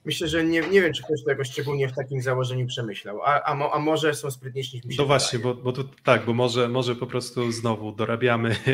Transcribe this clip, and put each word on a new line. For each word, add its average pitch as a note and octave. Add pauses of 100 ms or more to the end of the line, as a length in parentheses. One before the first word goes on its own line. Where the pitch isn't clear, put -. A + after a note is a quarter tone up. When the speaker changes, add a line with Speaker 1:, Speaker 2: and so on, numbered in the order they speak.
Speaker 1:
myślę, -
że E3
nie, E3
nie F#3
wiem, D#3
czy -
ktoś D3+
to D3
jakoś C3
szczególnie C#3
w B2+
takim C3
założeniu B2+
przemyślał, G#2
a, C#3+
a D3
mo-, C#3+
a D3+
może D3+
są C#3+
sprytniejsi C3
niż A#2+
mi B2
się C#3
Speaker 2:
No C#3
właśnie, C3
Speaker 1:
wydaje. B2
Speaker 2:
bo, -
bo B2+
tu, C3+
tak, A#2
bo A#2
może, A#2+
może B2
po A#2+
prostu A#2+
znowu G#2+
dorabiamy A2+ (180)